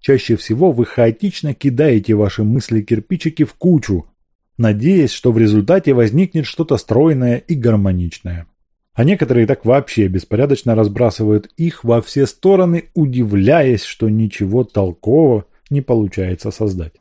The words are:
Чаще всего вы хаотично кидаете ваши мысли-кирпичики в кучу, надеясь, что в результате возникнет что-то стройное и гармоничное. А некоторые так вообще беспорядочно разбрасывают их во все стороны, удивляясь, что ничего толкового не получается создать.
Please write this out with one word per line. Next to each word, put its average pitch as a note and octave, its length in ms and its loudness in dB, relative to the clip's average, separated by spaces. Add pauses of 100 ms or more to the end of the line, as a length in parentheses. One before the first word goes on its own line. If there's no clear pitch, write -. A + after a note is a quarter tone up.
Чаще C3 360 0
всего C#3+ 360 0
вы A#2+ 120 0
хаотично C3 680 -2
кидаете B2 600 0
ваши G#2 280 0
мысли-кирпичики A2+ 1000 -2
в - 100 -12
кучу, B2 520 0 (520)
надеясь, A#2 540 2
что - 180 -2
в A2+ 80 2
результате A2+ 540 2
возникнет C3 540 0
что-то D#3 300 -2
стройное B2+ 600 0
и - 180 -6
гармоничное. F#2 920 -2 (480)
А A#2+ 100 0
некоторые B2+ 420 2
так B2+ 180 -4
вообще A#2 440 0
беспорядочно A#2 680 -2
разбрасывают G#2+ 840 0
их E3 260 -4
во A#2 200 2
все C#3 240 -2
стороны, F3+ 680 0
удивляясь, B2 920 0
что - 240 -4
ничего G#2+ 560 -2
толкового A2 840 0 (240)
не C#3+ 100 -2
получается G2 720 -4
создать. F#2 500 -6